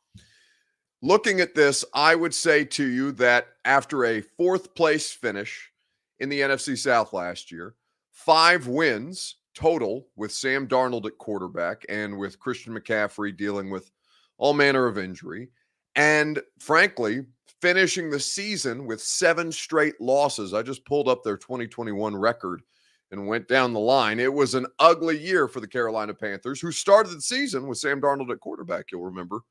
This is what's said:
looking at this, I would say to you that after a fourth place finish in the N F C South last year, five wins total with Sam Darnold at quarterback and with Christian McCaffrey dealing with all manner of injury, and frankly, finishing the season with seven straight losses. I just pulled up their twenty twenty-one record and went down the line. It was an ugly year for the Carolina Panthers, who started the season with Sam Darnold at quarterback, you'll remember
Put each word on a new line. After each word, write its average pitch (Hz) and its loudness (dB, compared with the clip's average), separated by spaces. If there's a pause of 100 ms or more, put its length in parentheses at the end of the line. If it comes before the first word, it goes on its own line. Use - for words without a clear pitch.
(1040)
looking 190 4
at 175 -2
this, 143 4 (100)
I 151 6
would 165 0
say 151 4
to 143 -4
you 131 -2
that 120 4 (160)
after 135 2
a 113 0
fourth 185 -2
place 156 2
finish - -8 (480)
in 135 -6
the 143 -2
N 139 2
F 135 0
C 135 -6
South 117 2
last 90 -8
year, 85 -14 (380)
five 160 4
wins 139 -2 (180)
total 135 0 (100)
with 104 -8
Sam 135 -4
Darnold 123 0
at - -12
quarterback 92 -6
and 104 -6
with 98 -10
Christian 117 -8
McCaffrey 104 -4
dealing 101 -6
with 95 -10 (480)
all 143 2
manner 139 4
of 104 -2
injury, 92 -10 (460)
and 151 2 (160)
frankly, 135 2 (380)
finishing 180 2
the 143 -2
season 139 -6
with 113 -8
seven 165 0
straight 151 -2
losses. 127 0
I 107 0
just 131 -8
pulled 143 0
up 123 0
their 101 -4
twenty 123 -10
twenty-one 107 -6
record 95 -2 (520)
and 98 -10
went 110 -4
down 127 2
the 110 -2
line. 117 2
It 131 2
was 135 0
an 127 -2 (120)
ugly 165 4
year 165 0
for 127 -12
the 107 -12
Carolina 110 -4
Panthers, 110 -8
who 160 -6
started 196 4
the 151 -14
season 233 -4
with 120 -8
Sam 139 -2
Darnold 139 -2
at 117 -8
quarterback, 87 -10
you'll 87 -10
remember 92 -10 (100)